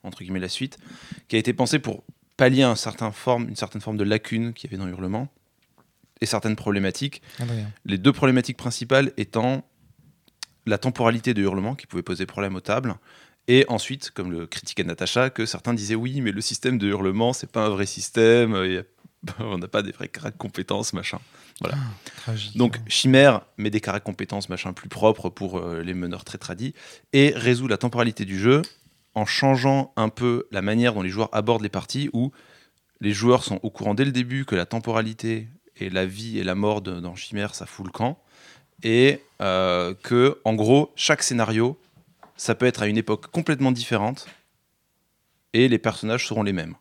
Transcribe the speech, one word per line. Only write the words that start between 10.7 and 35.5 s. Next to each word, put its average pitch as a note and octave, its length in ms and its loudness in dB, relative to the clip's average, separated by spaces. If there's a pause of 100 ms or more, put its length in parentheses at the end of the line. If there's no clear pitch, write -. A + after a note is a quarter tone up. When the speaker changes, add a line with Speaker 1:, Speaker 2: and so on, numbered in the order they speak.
Speaker 1:
temporalité A#2+ 560 0
de G#2 100 0
Hurlement, G2 340 0
qui - 100 -20
pouvait F2+ 160 -6
poser F#2 240 -4
problème F#2+ 300 -6
aux F#2 40 -8
tables, A2+ 360 -2 (500)
et B2+ 220 8
ensuite, - 420 -6
comme F2+ 220 -6
le E2 140 -6
critiquait - 380 -6
Natacha, F2+ 440 0
que A2+ 160 -4
certains A#2+ 300 -4
disaient : « G#2+ 220 -4
Oui, B2+ 260 -4
mais G#2+ 100 0
le G2+ 80 -6
système B2+ 380 -2
de G2+ 100 0
Hurlement, G2+ 460 0
c'est - 180 -12
pas A2 140 0
un - 20 2
vrai G2 160 -2
système, A2+ 720 4
euh, F#2 120 0
y F#2 120 -2
a, F#2 40 -6 (560)
<laughs> - 60 -
on G2+ 140 -4
n'a F#2 100 -8
pas G#2+ 140 0
des G2 100 -8
vraies - 160 -12
cra-, G#2 220 -10
compétences, G2+ 640 -6
machin. » F2+ 240 -6 (420)
Voilà. - 180 -4
Speaker 2:
Ah, A2+ 380 -10
tragique, G#2 400 -8
Speaker 1:
Donc, A#2 220 2
Speaker 2:
hein. A2+ 100 -12
Speaker 1:
Chimère C3 540 6 (160)
met G#2+ 100 -2
des G#2 140 0
caractères G2+ 220 -4
compétences, G2+ 440 -8
machin, F#2 240 -8
plus - 160 -14
propres G#2+ 400 2
pour, F#2 300 -6
euh, E2+ 240 -6
les F2+ 120 -6
meneurs F2+ 300 -8
très - 140 -14
tradis, G#2+ 360 -10 (380)
et C#3 240 8
résout B2 320 2
la G#2 80 2
temporalité A#2 480 0
du F#2+ 160 -6
jeu C3 220 6 (520)
en G#2+ 120 0
changeant C3+ 680 2
un A2 120 2
peu A#2+ 420 -2
la G2 120 -4
manière A2+ 320 2
dont G2 80 -2
les F#2 80 -2
joueurs G#2+ 220 -2
abordent A2 300 2
les G#2 60 -4
parties, C3 460 -6
où B2 180 -2 (680)
les G#2 100 0
joueurs A#2+ 320 4
sont G2 180 -4
au A2 80 -6
courant G#2 240 -4
dès C3+ 120 2
le C#3 40 0
début B2+ 360 -4
que G2+ 100 -2
la F2 100 0
temporalité A2+ 840 -4 (280)